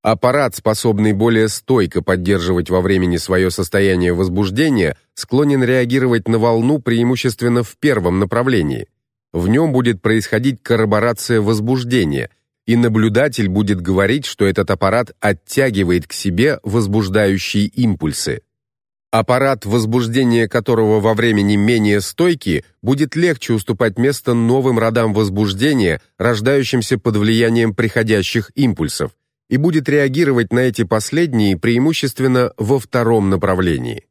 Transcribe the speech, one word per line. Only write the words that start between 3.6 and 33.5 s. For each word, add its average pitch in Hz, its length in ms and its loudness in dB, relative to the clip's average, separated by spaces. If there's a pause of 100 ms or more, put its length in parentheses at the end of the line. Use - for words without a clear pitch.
возбуждения, 95 840 0 (160)
склонен 139 480 0
реагировать 123 640 0
на 113 100 2
волну 117 400 2
преимущественно 120 840 0
в - 160 -10
первом 95 400 0
направлении. 98 720 -2 (440)
В 87 160 -2
нём 147 240 2
будет 120 300 0
происходить 113 600 -2
корроборация 110 760 0
возбуждения, 110 880 -2 (380)
и 117 100 2
наблюдатель 113 720 2
будет 98 320 0
говорить, 98 440 0
что - 220 -2
этот 98 240 -2
аппарат 104 500 0
оттягивает 98 840 0
к - 60 -18
себе 107 500 -2
возбуждающие 101 1040 0
импульсы. 87 760 -4 (680)
Аппарат, 127 540 0
возбуждение 117 840 0
которого 110 500 0
во 110 160 2
времени 104 400 2
менее 104 460 2
стойкий, 135 640 -2 (180)
будет 139 320 -2
легче 160 380 -2
уступать 110 440 -2
место 127 380 0
новым 120 440 2
родам 113 360 0
возбуждения, 101 880 0 (180)
рождающимся 120 800 0
под 107 180 -2
влиянием 113 580 2
приходящих 110 840 -2
импульсов, 85 560 -2 (360)
и 127 80 0
будет 156 320 0
реагировать 139 640 2
на 120 80 2
эти 123 220 0
последние 110 720 0
преимущественно 127 1000 0
во 123 240 0
втором 113 500 0
направлении. 85 800 -2